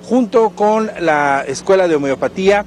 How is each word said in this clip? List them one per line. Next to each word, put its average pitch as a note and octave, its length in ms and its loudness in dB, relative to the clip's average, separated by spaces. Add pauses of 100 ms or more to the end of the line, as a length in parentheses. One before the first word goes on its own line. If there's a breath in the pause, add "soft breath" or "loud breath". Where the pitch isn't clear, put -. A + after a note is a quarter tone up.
junto A3+ 480 0
con G#3+ 380 0 (120)
la C#3+ 440 0
Escuela F3+ 440 0
de D#3+ 60 2
Homeopatía D3 720 0